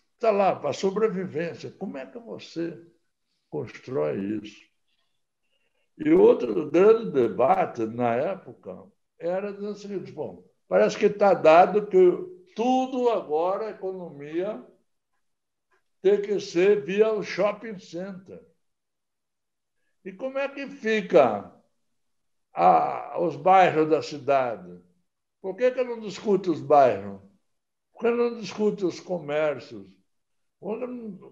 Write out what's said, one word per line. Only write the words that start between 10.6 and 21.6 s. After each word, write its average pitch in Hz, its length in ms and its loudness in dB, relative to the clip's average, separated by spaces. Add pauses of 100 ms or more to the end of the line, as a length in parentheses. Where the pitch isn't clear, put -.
parece 196 300 2
que 208 100 4
tá 202 240 4
dado 170 540 6
que - 680 2
tudo 254 540 0
agora, 185 580 -2
a 208 40 -8
economia, 180 920 -8 (1400)
tem 196 180 4
que 202 180 -4
ser 196 460 2
via 214 280 2
o 202 100 -4
shopping 208 560 -4
center. 175 640 -16 (1600)
E 190 60 -14
como 262 260 -8
é 277 100 -2
que 269 200 -12
fica 180 840 2 (1000)